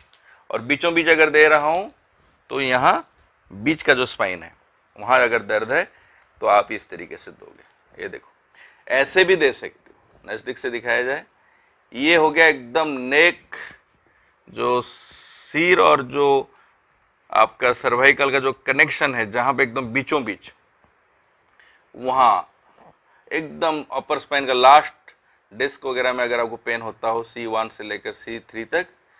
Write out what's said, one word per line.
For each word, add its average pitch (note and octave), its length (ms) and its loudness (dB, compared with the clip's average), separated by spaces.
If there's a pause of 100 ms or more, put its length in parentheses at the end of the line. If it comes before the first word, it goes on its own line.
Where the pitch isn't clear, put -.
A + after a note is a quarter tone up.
(500)
और A2+ 120 -6
बीचों C#3+ 320 -2
बीच E3 160 0
अगर D#3 200 4
दे D3+ 180 6
रहा D3+ 200 4
हूँ F#3 240 -4 (580)
तो C3 120 -6
यहाँ C3+ 460 2 (440)
बीच B2 320 -4
का D3+ 100 4
जो B2+ 140 0
स्पाइन F#2 360 -6
है E2+ 100 -20 (440)
वहाँ B2 240 2
अगर A#2 220 0
दर्द G#2+ 280 -4
है D#3+ 120 -2 (580)
तो G#2+ 60 -4
आप G2+ 240 2
इस G#2 180 -12
तरीके E2+ 280 -16
से - 140 -20
दोगे। - 720 -20
ये G2+ 80 -10
देखो - 220 -18 (560)
ऐसे C#3 380 2
भी F#3 100 2
दे C#3 160 2
सकते - 400 -16
हो, - 400 -20
नज़दीक A#2+ 260 -12
से C3 120 -8
दिखाया A#2+ 340 -4
जाए, C#3+ 200 -6 (720)
ये D#3 220 2
हो D#3 160 4
गया E3 160 4
एकदम C#3+ 400 -2
नेक, C#3+ 680 0 (920)
जो A#2+ 340 -2
सिर - 1000 -4
और D3+ 240 6
जो C#3 460 0 (840)
आपका A2+ 420 0
सर्वाइकल C3+ 580 2
का C3+ 80 0
जो C3 120 -2 (160)
कनेक्शन C#3 480 0
है A2+ 160 -4
जहाँ A#2+ 220 -2
पे B2+ 100 0
एकदम B2 240 -6
बीचों C3+ 360 -4
बीच, G#2+ 280 -12 (1400)
वहाँ B2 540 2 (840)
एकदम D#3 600 -4
अपर C3+ 280 -4
स्पाइन C#3 280 -4
का C3 60 0
लास्ट C3+ 600 4 (380)
डिस्क C3 340 -6
वगैरह B2+ 280 -2
में B2+ 100 -2
अगर A#2+ 160 -2
आपको A#2 180 -4
पेन A#2 240 -6
होता A2+ 280 -8
हो A#2 140 -4
सी A#2 240 -12
वन A2 220 -4
से G#2+ 140 -18
लेकर G#2+ 300 -10
सी A#2 280 -14
थ्री A2+ 240 -12
तक, E3+ 220 -6 (320)